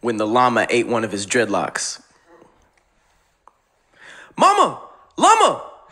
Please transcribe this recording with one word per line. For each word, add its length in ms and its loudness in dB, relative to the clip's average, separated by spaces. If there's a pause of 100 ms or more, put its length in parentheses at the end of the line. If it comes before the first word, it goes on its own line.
when 160 -4
the 100 -2
llama 420 2
ate 180 -2
one 160 -2
of 80 -8
his 140 -8
dreadlocks? 760 -4 (2250)
Mama! 440 2 (360)
Llama! 460 4 (280)